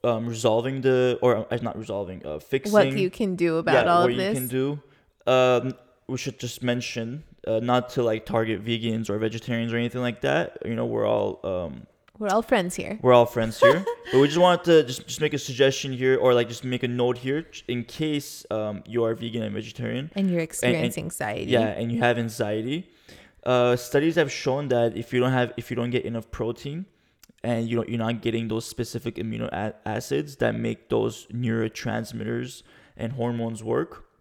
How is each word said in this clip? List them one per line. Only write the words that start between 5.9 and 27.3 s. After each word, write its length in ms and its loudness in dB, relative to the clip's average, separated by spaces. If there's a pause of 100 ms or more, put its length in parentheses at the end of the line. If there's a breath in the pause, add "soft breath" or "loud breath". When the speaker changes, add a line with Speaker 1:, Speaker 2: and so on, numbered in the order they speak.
Speaker 1:
we 100 -6
should 220 -8
just 240 -10
mention, 600 -4 (220)
uh, 140 0
not 320 0
to, 120 0
like, 220 0
target 380 -2
vegans 460 -2
or 80 -2
vegetarians 560 -4
or 40 0
anything 240 -2
like 200 -4
that. 440 0
You 100 -4
know, 100 -2
we're 200 -2
all, 400 0
um, 420 -6 (300)
Speaker 2:
We're 120 -4
all 120 2
friends 340 0
here. 260 -8
Speaker 1:
we're 120 6
all 120 8
friends 340 -4
here. 260 6 (120)
Speaker 2:
<laughs> 140 -12
Speaker 1:
But 80 6
we 80 8
just 120 0
want 260 6
to 180 8
just, 240 -8
just 140 -8
make 120 0
a 60 -4
suggestion 540 2
here, 240 4
or, 160 6
like, 140 4
just 160 -10
make 200 -4
a 40 -2
note 300 0
here, 240 -2 (100)
j-, 160 -18
in 160 -4
case, 680 -6
um, 380 -4
you 160 0
are 100 2
vegan 300 -6
and 100 -6
vegetarian. 640 -8
Speaker 2:
And 140 0
you're 100 0
Speaker 1:
And, 40 -2
and 60 -8
Speaker 2:
experiencing 560 -2
anxiety. 460 -6
Speaker 1:
Yeah, 160 4 (120)
and 120 -4
you 80 -2
have 180 2
anxiety. 720 -4 (540 loud breath)
Uh, 320 4
studies 400 0
have 160 2
shown 360 -2
that 280 2
if 160 -8
you 80 2
don't 120 4
have, 260 2
if 140 -10
you 40 -4
don't 140 -2
get 160 -2
enough 240 -8
protein, 560 -6 (580 soft breath)